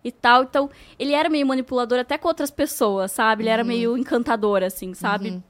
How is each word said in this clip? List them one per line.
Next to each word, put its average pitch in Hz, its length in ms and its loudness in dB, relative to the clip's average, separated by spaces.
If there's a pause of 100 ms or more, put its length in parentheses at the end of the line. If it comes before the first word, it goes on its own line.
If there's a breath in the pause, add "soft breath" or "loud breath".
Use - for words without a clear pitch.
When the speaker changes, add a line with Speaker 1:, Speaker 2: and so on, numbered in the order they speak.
Speaker 1:
e 247 80 -6
tal." 247 300 4
Então, 277 260 -2 (300 loud breath)
ele 277 140 -4
era 311 180 2
meio 294 160 2
manipulador 254 540 0
até 277 180 -4
com 339 100 -2
outras 320 220 -2
pessoas, 196 640 0
sabe? 220 320 2
Ele 220 60 2
era 220 120 2
Speaker 2:
Uhum. 233 60 -2
Speaker 1:
meio 233 280 0
encantador, 220 680 0
assim, 185 300 -4
sabe? 202 380 -4
Speaker 2:
Uhum. 180 200 -8